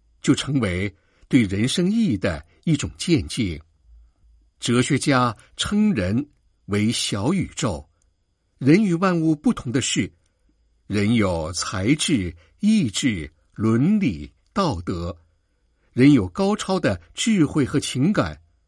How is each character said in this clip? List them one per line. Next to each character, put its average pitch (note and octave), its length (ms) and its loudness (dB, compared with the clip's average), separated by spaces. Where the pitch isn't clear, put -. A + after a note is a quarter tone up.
就 C#3+ 140 4
成 C3 260 -2
为 G2 340 -2
对 B2 160 4
人 G2 220 0
生 F3+ 240 0
意 A3+ 160 0
义 A2 120 0
的 E2+ 260 -4
一 D#3 120 2
种 - 220 -4
见 B2 280 0
解。 E2+ 360 -4
哲 A#2+ 220 2
学 C3 160 0
家 B2+ 380 2
称 G#3+ 360 0
人 G#2+ 360 0
为 G#2 260 2
小 A2 400 -2
宇 F3 220 -2
宙。 E2+ 340 -6
人 D#3 240 4
与 F#3+ 120 -2
万 F3 260 -2
物 D#3 160 0
不 A3 180 0
同 - 160 -10
的 B2 100 -2
是， - 320 -4
人 G2+ 260 0
有 F2 380 -2
才 G2 420 -2
智、 F#2+ 420 -2
意 G3+ 320 2
志、 F#2 420 -4
伦 B2 460 2
理、 D#2 320 -4
道 D3 280 -2
德， F2 360 -6
人 C#3 200 6
有 G2+ 160 4
高 G2+ 280 -2
超 F#3 240 -2
的 A2+ 200 -2
智 G3+ 320 2
慧 C#3 180 0
和 A#2 140 -2
情 C#3+ 340 0
感， F2 280 -2